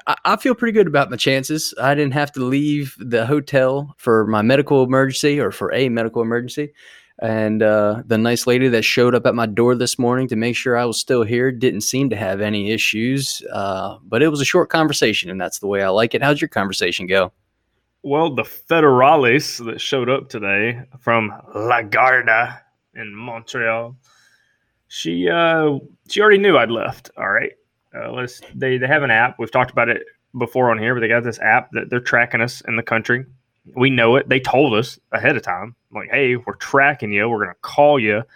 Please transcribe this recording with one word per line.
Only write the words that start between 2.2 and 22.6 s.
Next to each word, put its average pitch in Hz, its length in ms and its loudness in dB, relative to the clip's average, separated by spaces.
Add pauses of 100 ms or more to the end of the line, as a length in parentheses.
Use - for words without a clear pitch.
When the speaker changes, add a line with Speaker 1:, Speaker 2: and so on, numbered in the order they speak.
Speaker 1:
to 135 80 -8
leave 139 580 -2
the 117 260 -2
hotel 139 720 0
for 110 300 2
my 107 160 2
medical 139 400 2
emergency 135 560 0
or 101 140 -2
for - 200 -6
a 131 160 0
medical 117 320 -2
emergency. 120 520 -4 (480)
And, 110 440 0
uh, 107 420 2
the 117 100 0
nice 117 300 0
lady 127 220 2
that 117 140 2
showed 123 300 2
up 120 140 0
at 117 80 2
my 117 120 0
door 117 280 2
this 120 240 -2
morning 123 300 0
to 120 80 -4
make 117 180 -2
sure 123 220 -2
I 120 80 0
was 113 160 -4
still 120 240 0
here 120 260 0
didn't 120 300 -2
seem 135 300 -2
to 107 60 -4
have 98 240 -4
any 104 300 -2
issues, 117 720 -4 (100)
uh, 98 520 -6
but 110 180 0
it 156 60 6
was 151 120 -2
a 135 40 0
short - 260 2
conversation, 143 580 0
and 92 120 -8
that's 90 180 -8
the - 80 -10
way 98 160 -2
I 98 60 0
like 107 260 2
it. 117 80 -2
How'd 143 180 0
your 156 60 -2
conversation 95 600 -4
go? 92 240 2 (720)
Speaker 2:
Well, 151 280 0
the 117 120 -4
federales 139 1200 2
that 113 160 -10
showed 127 280 -2
up 135 200 -2
today 107 520 -2 (200)
from 113 320 0 (240)
La 117 260 0
Garda 120 800 2 (320)